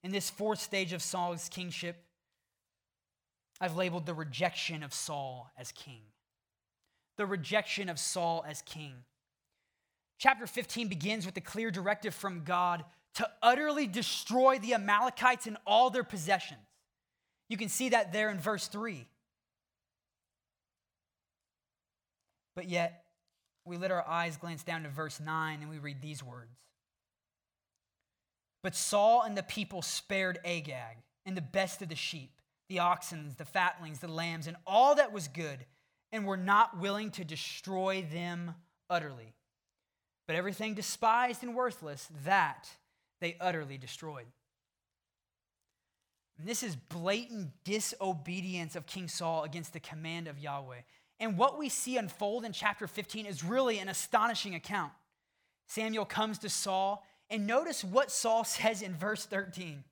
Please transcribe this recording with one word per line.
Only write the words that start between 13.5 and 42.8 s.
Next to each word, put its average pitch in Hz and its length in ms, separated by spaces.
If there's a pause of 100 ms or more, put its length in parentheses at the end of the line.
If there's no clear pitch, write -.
destroy 247 720
the 226 160
Amalekites 233 720
and 214 200
all 226 240
their 240 140
possessions. 175 560 (880)
You 226 80
can 208 120
see 247 220
that 208 220
there 214 180
in 196 80
verse 196 280
three. 202 400 (3500)
But 180 120
yet, 170 360 (600)
we 175 120
let 185 140
our 175 160
eyes 165 300
glance 165 280
down 165 180
to 151 60
verse 147 320
nine 156 400
and 151 100
we 156 80
read 143 220
these 147 220
words. 123 340 (2000)
"But 185 120
Saul 220 480
and 214 140
the 190 60
people 190 400
spared 185 640
Agag 135 540 (280)
and 190 100
the 180 60
best 185 400
of 175 60
the 156 80
sheep, - 440 (280)
the 185 100
oxen, 170 580
the 160 80
fatlings, 170 540
the 175 100
lambs, 165 380
and 170 100 (100)
all 247 280
that 269 180
was 190 140
good, 139 400 (460)
and 214 120
were 196 120
not 202 420
willing 202 320
to 185 140
destroy 190 800
them 175 520 (340)
utterly. 139 460 (960)
But 160 80
everything 202 380
despised 233 680
and 240 140
worthless, 160 520 (140)
that 160 560 (420)